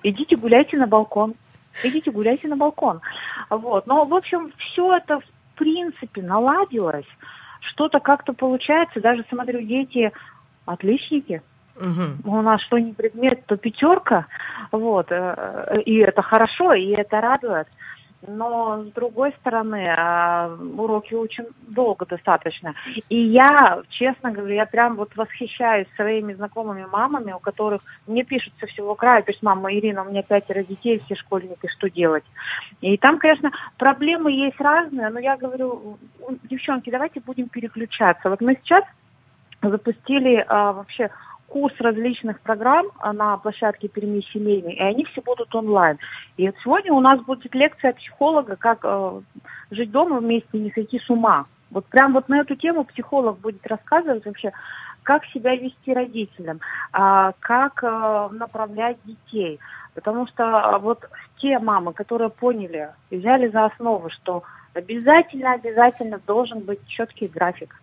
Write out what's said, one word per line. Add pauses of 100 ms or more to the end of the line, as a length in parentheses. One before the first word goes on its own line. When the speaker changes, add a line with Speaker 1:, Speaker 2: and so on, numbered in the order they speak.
Speaker 1:
Идите
гуляйте
на
балкон. (500)
Идите
гуляйте
на
балкон. (480)
Вот.
Но,
в
общем,
все
это,
в
принципе,
наладилось. (540)
Что-то
как-то
получается.
Даже,
смотрю,
дети (540)
отличники. (380)
Speaker 2:
Мгм.
Speaker 1:
У
нас
что
ни
предмет,
то
пятерка. (460)
Вот.
Э,
и
это
хорошо,
и
это
радует. (580)
Но,
с
другой
стороны, (120)
а, (200)
уроки
очень (240)
долго
достаточно. (360)
И
я,
честно
говорю,
я
прям
вот
восхищаюсь (100)
своими
знакомыми
мамами,
у
которых (260)
мне
пишут
со
всего
края,
то
есть:
«Мама,
Ирина,
у
меня
пятеро
детей,
все
школьники,
что
делать?» (560)
И
там,
конечно, (260)
проблемы
есть
разные,
но
я
говорю: (520)
«Девчонки,
давайте
будем
переключаться».
Вот
мы
сейчас (760)
запустили,
а,
вообще (440)
курс
различных
программ, (120)
а,
на
площадке
Перми (120)
семейной,
и
они
все
будут
онлайн. (360)
И
вот
сегодня
у
нас
будет
лекция
от
психолога,
как,
э, (480)
жить
дома
вместе
и
не
сойти
с
ума. (240)
Вот
прям
вот
на
эту
тему
психолог
будет
рассказывать
вообще, (520)
как
себя
вести
родителям, (320)
а,
как,
э,
направлять
детей. (340)
Потому
что,
а,
вот (320)
те
мамы,
которые
поняли (220)
и
взяли
за
основу,
что (320)
обязательно,
обязательно
должен
быть
четкий
график